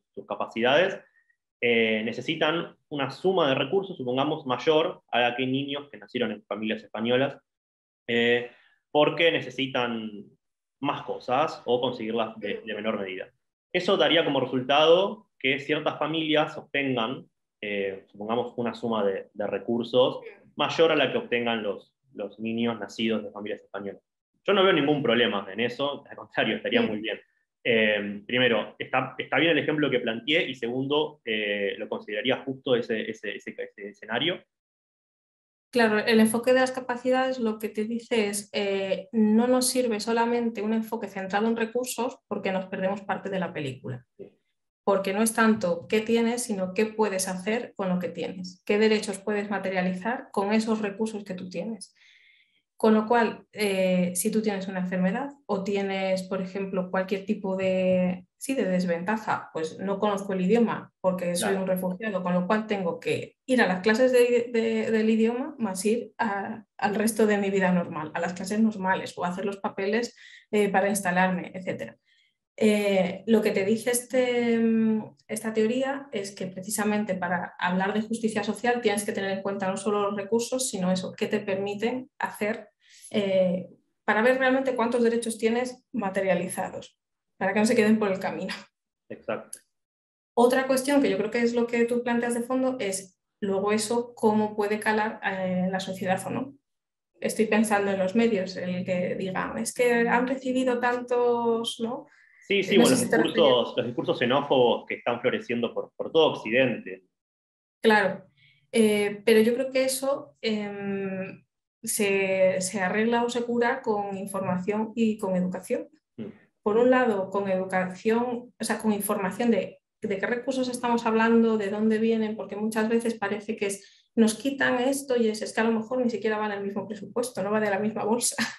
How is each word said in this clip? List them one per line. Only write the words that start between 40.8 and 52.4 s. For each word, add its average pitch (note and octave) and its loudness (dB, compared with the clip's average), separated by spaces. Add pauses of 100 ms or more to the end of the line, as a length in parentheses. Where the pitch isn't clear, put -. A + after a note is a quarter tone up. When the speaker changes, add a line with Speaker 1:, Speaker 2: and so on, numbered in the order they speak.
Speaker 2:
centrado G3 -2
en A3+ 0
recursos A#3+ -4
porque G3 -4
nos F#3 -4
perdemos F#3+ -4
parte - -6
de F#3+ -4
la F3+ -4
película. B2+ -10 (100)
Speaker 1:
Sí. - -20 (500)
Speaker 2:
Porque G3 2
no G3+ 0
es A3 0
tanto G#3+ 2
qué G#3+ 0
tienes, A#3 0
sino F#3 -4
qué G#3+ 0
puedes G3 -2
hacer G#3+ -4
con F#3+ -2
lo F3+ 2
que F3+ -2
tienes, - -10
qué G#3 2
derechos G#3 2
puedes G#3 -4
materializar F#3+ -2
con G3+ 0
esos A3 2
recursos G#3 -4
que F#3+ -10
tú F3+ -10
tienes. G#3+ -10 (840)